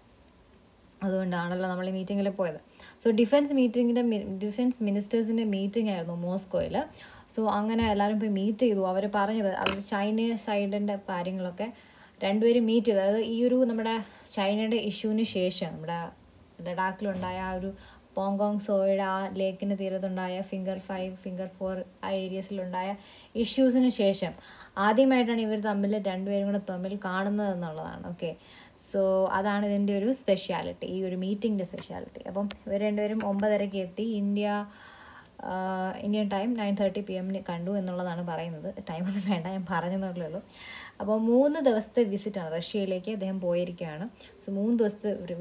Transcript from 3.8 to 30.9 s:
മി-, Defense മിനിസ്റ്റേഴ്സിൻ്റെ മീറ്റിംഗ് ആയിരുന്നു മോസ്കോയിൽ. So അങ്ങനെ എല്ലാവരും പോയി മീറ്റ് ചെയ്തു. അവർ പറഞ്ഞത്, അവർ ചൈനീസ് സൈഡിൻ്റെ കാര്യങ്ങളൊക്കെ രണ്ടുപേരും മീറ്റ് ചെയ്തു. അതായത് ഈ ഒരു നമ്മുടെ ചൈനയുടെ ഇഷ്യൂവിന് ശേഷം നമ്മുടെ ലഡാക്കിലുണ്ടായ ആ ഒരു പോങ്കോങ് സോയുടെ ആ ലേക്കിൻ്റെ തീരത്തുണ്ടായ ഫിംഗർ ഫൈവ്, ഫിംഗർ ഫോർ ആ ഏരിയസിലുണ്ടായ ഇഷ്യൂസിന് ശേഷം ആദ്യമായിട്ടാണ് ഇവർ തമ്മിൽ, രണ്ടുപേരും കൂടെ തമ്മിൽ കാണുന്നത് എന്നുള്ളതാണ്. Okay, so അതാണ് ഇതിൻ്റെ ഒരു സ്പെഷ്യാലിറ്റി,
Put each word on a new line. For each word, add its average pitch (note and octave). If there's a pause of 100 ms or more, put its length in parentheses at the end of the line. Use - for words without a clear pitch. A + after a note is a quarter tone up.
മി-, G#3 (160)
Defense B3
മിനിസ്റ്റേഴ്സിൻ്റെ A3
മീറ്റിംഗ് G3+
ആയിരുന്നു E3+ (100)
മോസ്കോയിൽ. F3+ (600)
So A3 (160)
അങ്ങനെ A3+
എല്ലാവരും G#3
പോയി G#3
മീറ്റ് A3
ചെയ്തു. G3
അവർ G3 (120)
പറഞ്ഞത്, G3+ (120)
അവർ G3 (140)
ചൈനീസ് A3
സൈഡിൻ്റെ G3+ (140)
കാര്യങ്ങളൊക്കെ F3+ (580)
രണ്ടുപേരും A3+
മീറ്റ് A#3
ചെയ്തു. G3
അതായത് A3 (140)
ഈ - (100)
ഒരു B3+ (100)
നമ്മുടെ A3+ (400)
ചൈനയുടെ G#3+ (100)
ഇഷ്യൂവിന് G#3+ (100)
ശേഷം F#3
നമ്മുടെ E3 (680)
ലഡാക്കിലുണ്ടായ F#3
ആ F#3
ഒരു G3 (440)
പോങ്കോങ് G3+
സോയുടെ G3 (100)
ആ F#3+ (220)
ലേക്കിൻ്റെ F#3+
തീരത്തുണ്ടായ F#3 (140)
ഫിംഗർ F#3+
ഫൈവ്, F#3 (140)
ഫിംഗർ F#3 (100)
ഫോർ F#3+ (320)
ആ - (140)
ഏരിയസിലുണ്ടായ F#3 (540)
ഇഷ്യൂസിന് B3+
ശേഷം G3 (540)
ആദ്യമായിട്ടാണ് A#3
ഇവർ G#3+ (100)
തമ്മിൽ, G3+ (180)
രണ്ടുപേരും G3
കൂടെ G3+ (120)
തമ്മിൽ F#3 (120)
കാണുന്നത് G3+
എന്നുള്ളതാണ്. D#3+
Okay, F3 (600)
so G3 (360)
അതാണ് G3+
ഇതിൻ്റെ G3+
ഒരു A3 (120)
സ്പെഷ്യാലിറ്റി, F3